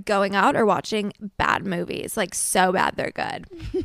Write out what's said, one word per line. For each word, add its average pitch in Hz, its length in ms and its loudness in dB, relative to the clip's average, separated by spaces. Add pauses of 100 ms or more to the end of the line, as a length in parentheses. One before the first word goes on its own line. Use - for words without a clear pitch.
going 202 280 2
out 202 220 4
or 233 80 4
watching 202 480 0 (240)
bad - 300 0
movies, - 500 -4
like, 196 180 -2
so 185 380 2
bad - 240 2
they're - 180 -2
good. - 320 -6 (380)